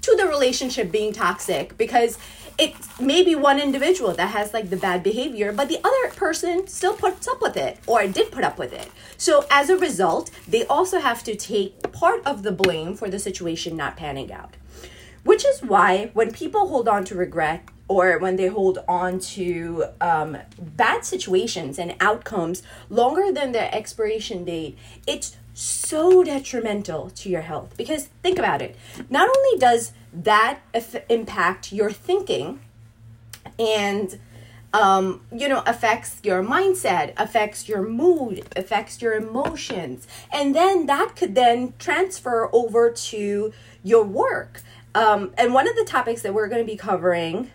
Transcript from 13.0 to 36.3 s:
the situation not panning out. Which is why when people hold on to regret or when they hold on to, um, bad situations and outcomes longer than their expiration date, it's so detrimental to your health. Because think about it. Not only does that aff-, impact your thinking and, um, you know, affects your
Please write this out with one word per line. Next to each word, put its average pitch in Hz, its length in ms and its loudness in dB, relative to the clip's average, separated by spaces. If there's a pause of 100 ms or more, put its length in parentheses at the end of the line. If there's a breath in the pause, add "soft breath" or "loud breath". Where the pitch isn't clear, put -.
the 202 80 -6
situation 170 580 -8
not 147 180 -6
panning 135 360 -10
out. 85 240 -18 (680 loud breath)
Which 427 220 6
is 554 160 2
why 196 540 4
when 226 160 2
people 381 380 -2
hold 247 180 0
on 202 180 2
to 196 100 -10
regret 165 540 -4 (180)
or 185 300 4
when 185 200 -2
they 190 100 0
hold 190 400 0
on 180 320 -2
to, 170 680 -6 (160)
um, 156 360 0 (200)
bad 226 480 -2
situations 185 720 -4
and 175 220 -8
outcomes 185 640 -2 (260 loud breath)
longer 285 420 2
than 285 200 -2
their 226 200 -2
expiration 214 720 -6
date, 160 340 -8 (260 loud breath)
it's - 320 -8 (160)
so 359 680 2
detrimental 214 880 -4
to - 180 -14
your 170 120 -2
health. 160 360 -10
Because 302 320 -6 (140)
think 370 160 0
about 160 240 0
it. - 120 -12 (360 loud breath)
Not 330 240 4
only 539 240 4
does 240 320 4 (220 soft breath)
that 214 460 2 (140)
aff-, - 360 -4
impact 202 640 -2
your 208 200 0
thinking 277 680 -2 (1000)
and, 208 600 -2 (540 loud breath)
um, 190 480 4 (100)
you 240 160 -4
know, 262 180 0
affects - 580 -2
your 185 200 0